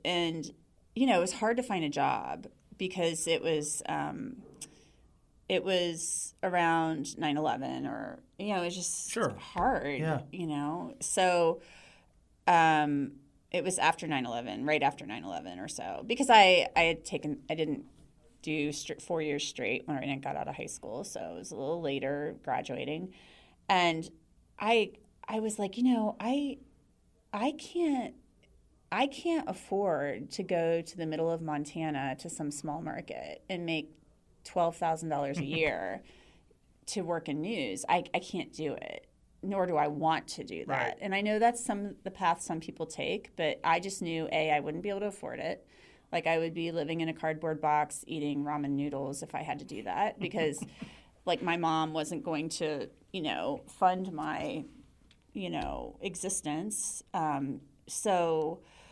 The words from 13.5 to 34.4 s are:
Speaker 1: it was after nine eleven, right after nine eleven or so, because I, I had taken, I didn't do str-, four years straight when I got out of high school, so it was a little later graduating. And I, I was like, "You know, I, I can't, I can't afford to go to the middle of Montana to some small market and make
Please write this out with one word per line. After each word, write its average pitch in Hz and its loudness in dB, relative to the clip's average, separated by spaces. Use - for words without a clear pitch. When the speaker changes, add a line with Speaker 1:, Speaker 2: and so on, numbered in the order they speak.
Speaker 1:
it 180 0
was 180 0
after 165 4
nine 135 0
eleven, 120 -4
right 151 4
after - 0
nine 104 -8
eleven 90 -8
or 98 -8
so, - -6
because 247 0
I, 190 10
I 170 6
had 165 2
taken, 151 -4
I 160 0
didn't 156 -2
do 151 0
str-, - -8
four 165 -2
years 147 0
straight 123 -2
when 147 -2
I 135 -2
got 139 -4
out - -2
of - -8
high - -8
school, - -8
so - -8
it 90 -8
was - -12
a - -12
little 156 -4
later 143 -2
graduating. 139 -4
And 170 4
I, 208 4
I 220 -2
was 214 -2
like, 202 -4
"You 240 2
know, 214 2
I, 269 -2
I 226 0
can't, 285 0
I 233 4
can't 320 0
afford 160 0
to 196 -6
go 170 2
to 165 -12
the 165 -4
middle 160 0
of 165 0
Montana 147 -2
to 165 -10
some 151 -4
small 151 -6
market 76 -10
and 175 -4
make 160 -2